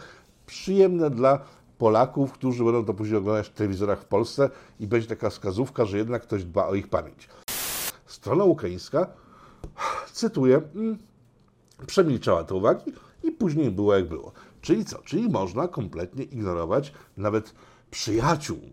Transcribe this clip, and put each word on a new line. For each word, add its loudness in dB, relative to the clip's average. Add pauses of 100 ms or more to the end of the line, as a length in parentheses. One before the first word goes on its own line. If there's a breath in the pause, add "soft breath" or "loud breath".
(460 loud breath)
przyjemne 4
dla 4 (400 loud breath)
Polaków, 4
którzy -2
będą 4
to -2
później 0
oglądać 0
w -20
telewizorach 0
w -20
Polsce 0 (300 loud breath)
i -8
będzie 0
taka -4
wskazówka, -2
że -4
jednak -4
ktoś -4
dba -2
o -2
ich -2
pamięć. -6 (800 loud breath)
Strona -2
ukraińska, 0 (1080 loud breath)
cytuję, 2 (120)
mm, -6 (880)
przemilczała 2
te -6
uwagi 0 (300 loud breath)
i -2
później 0
było, 4
jak 2
było. -12 (280 loud breath)
Czyli 0
co? -14
Czyli -4
można -2
kompletnie -8
ignorować -4 (240 loud breath)
nawet -2 (360 soft breath)
przyjaciół, -2 (140)